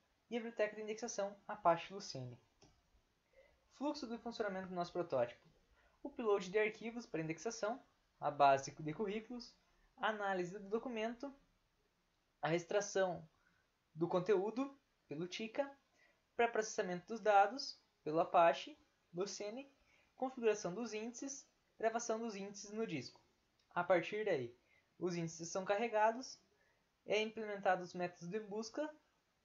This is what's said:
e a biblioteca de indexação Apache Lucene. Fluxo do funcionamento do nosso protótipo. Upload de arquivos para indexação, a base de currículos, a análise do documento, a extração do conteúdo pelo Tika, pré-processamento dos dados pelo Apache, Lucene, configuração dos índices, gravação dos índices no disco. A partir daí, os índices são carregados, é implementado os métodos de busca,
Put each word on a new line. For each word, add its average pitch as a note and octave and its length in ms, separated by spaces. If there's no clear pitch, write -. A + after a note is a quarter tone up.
e A3+ 80
a A#3+ 40
biblioteca G#3+ 340
de G#3+ 80
indexação G#3+ 540
Apache F#3 480
Lucene. B2+ 420
Fluxo D4 300
do A3+ 140
funcionamento G3+ 480
do F3+ 80
nosso F3 180
protótipo. D3 540
Upload G#3 480
de G#3 80
arquivos A3 480
para D#3+ 140
indexação, G#3 600
a C#3+ 140
base C#3 400
de D3+ 200
currículos, A3 600
a G3 120
análise G3 500
do G3 100
documento, A#3 640
a D3+ 100
extração F3+ 720
do D#3+ 120
conteúdo G3 720
pelo D#3 180
Tika, A3 420
pré-processamento G#3+ 720
dos A3 120
dados G#3 600
pelo D#3 160
Apache, F3 580
Lucene, G#3 560
configuração A3 560
dos A3 220
índices, A#3+ 560
gravação A3+ 400
dos A3 200
índices G3+ 340
no A3 160
disco. D3+ 340
A F3 80
partir F#3+ 420
daí, C3+ 320
os F3 160
índices E3 320
são F#3+ 160
carregados, G#3+ 760
é G#3 140
implementado G3+ 640
os F3 100
métodos F3 360
de G#3 100
busca, A3 500